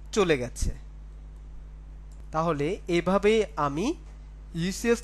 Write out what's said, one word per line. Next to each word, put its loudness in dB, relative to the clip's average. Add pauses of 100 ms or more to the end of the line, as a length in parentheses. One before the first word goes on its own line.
(120)
চলে 6
গেছে। -2 (1600)
তাহলে 2
এভাবে 4 (100)
আমি 2 (600)
ইউসিএফ 2